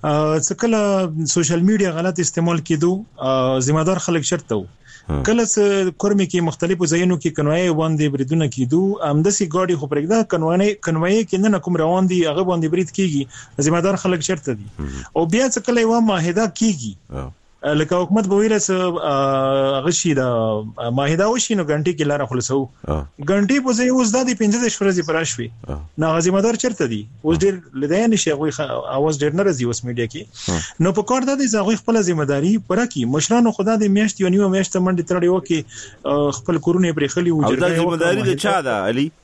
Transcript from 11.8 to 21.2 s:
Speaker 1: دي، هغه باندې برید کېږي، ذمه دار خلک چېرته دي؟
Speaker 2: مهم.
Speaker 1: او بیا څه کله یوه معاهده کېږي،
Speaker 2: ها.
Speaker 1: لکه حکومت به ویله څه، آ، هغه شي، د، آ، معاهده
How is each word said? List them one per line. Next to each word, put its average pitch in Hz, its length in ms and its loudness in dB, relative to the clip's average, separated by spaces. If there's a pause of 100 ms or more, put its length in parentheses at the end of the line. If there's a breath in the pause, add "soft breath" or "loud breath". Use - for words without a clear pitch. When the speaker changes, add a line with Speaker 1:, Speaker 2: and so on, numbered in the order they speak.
Speaker 1:
دي، 180 200 2
هغه 151 160 0
باندې 170 260 0
برید 175 220 0
کېږي، 147 360 0 (340 loud breath)
ذمه 156 200 2
دار 190 160 0
خلک 185 240 -2
چېرته 156 280 -4
دي؟ 104 180 -6 (120)
Speaker 2:
مهم. 67 260 -8 (120)
Speaker 1:
او 165 100 2
بیا 233 220 2
څه 240 100 -2
کله 240 220 0
یوه 226 200 2
معاهده 190 580 0
کېږي، 131 560 -4
Speaker 2:
ها. 67 180 -8 (320)
Speaker 1:
لکه 151 320 0
حکومت 190 300 2
به 196 100 2
ویله 214 220 4
څه، 202 120 -2
آ، 170 420 0 (680)
هغه 143 120 0
شي، 160 240 0
د، 135 40 2
آ، 113 720 -2
معاهده 151 380 0